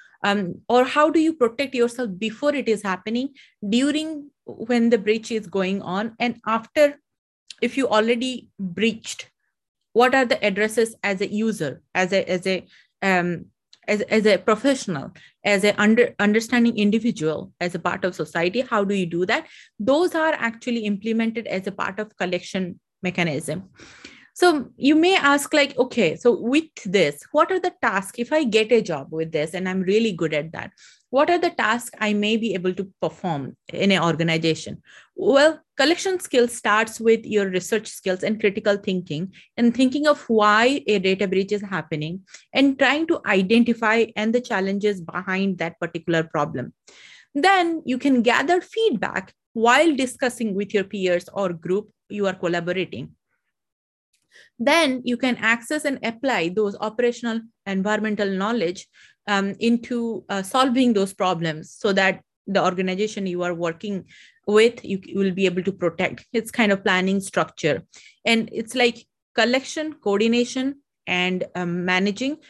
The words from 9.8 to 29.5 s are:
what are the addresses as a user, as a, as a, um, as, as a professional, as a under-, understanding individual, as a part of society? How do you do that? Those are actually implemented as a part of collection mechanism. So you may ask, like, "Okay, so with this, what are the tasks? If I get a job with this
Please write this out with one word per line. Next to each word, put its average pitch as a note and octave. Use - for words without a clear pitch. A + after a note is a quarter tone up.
what B3
are C4+
the A#3
addresses G#3+
as G3
a -
user, G#3
as F#3
a, G3
as F3+
a, F#3
um, F3
as, G#3
as A3
a G3+
professional, G#3+
as G3+
a G#3
under-, A3
understanding A3+
individual, G#3
as F3
a F3
part F3+
of F3+
society? F3+
How A#3
do G3
you F#3
do E3+
that? C4+
Those C#4+
are D#4+
actually A3+
implemented A3
as F#3+
a G3
part -
of G#3+
collection F3+
mechanism. F3
So E4
you C#4
may E4+
ask, C#4+
like, C#4+
"Okay, A#3+
so A#3+
with C#4+
this, F3
what E4
are F#4
the F4+
tasks? G3
If A#3+
I D#4
get A3
a A3+
job C#3+
with D#3+
this D#3+